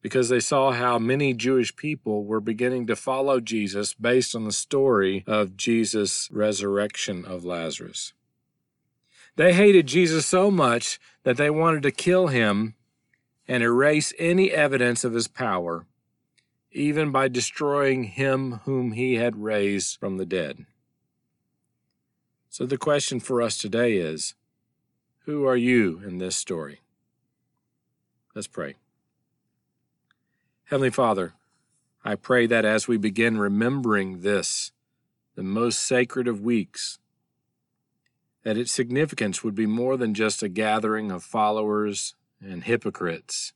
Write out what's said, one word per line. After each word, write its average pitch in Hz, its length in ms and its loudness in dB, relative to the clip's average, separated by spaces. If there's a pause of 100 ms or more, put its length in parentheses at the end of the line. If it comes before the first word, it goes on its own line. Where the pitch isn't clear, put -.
because 120 280 0
they 123 100 4
saw 135 320 2
how 120 280 0
many 131 340 2
Jewish 123 420 0
people 110 500 -4
were 110 160 -2
beginning 120 460 -2
to 110 80 0
follow 135 440 0
Jesus 104 540 -4
based 120 420 0
on 113 80 -6
the 107 80 -4
story 101 760 2
of 104 300 0
Jesus' 110 760 -2
resurrection 101 960 -2
of 90 200 -10
Lazarus. 85 680 -8 (1200)
They 175 180 6
hated 190 340 8
Jesus 160 380 2
so 190 260 4
much 131 480 2 (240)
that 123 140 2
they 147 120 2
wanted 156 340 2
to 139 80 2
kill 180 360 2
him 113 480 2 (720)
and 123 160 0
erase 143 560 2
any 180 320 4
evidence 135 520 2
of 120 100 -2
his 113 140 -2
power, 87 580 -4 (880)
even 147 400 -2
by 135 160 2
destroying 135 760 0
him 131 600 -2
whom 127 260 -2
he 127 240 0
had 113 260 -2
raised 101 580 -2
from 98 180 -6
the 95 80 -4
dead. 85 420 -6 (1800)
So - 180 -8
the 131 120 -4
question 139 420 -2
for 120 220 -2
us 113 160 -2
today 113 360 0
is, 78 420 -4 (880)
who 147 220 -2
are 127 100 4
you 117 480 2
in 90 140 -8
this 92 160 -4
story? 76 460 -8 (1500)
Let's 107 120 -10
pray. 73 280 -10 (1900)
Heavenly 135 260 0
Father, 101 420 0 (720)
I 107 80 -4
pray 120 320 2
that 113 200 2
as 107 220 2
we 117 100 2
begin 110 420 0
remembering 104 840 0
this, 98 500 -2 (640)
the - 60 -12
most 113 380 -2
sacred 123 480 0
of 107 140 -4
weeks, - 580 -2 (1400)
that 110 140 -2
its 117 140 -4
significance 123 720 -2
would 107 120 -4
be 110 100 0
more 120 320 0
than 117 160 0
just 107 300 -2
a 104 60 -4
gathering 107 600 -2
of 90 120 -8
followers 107 920 -2 (280)
and 92 220 -12
hypocrites 92 920 -4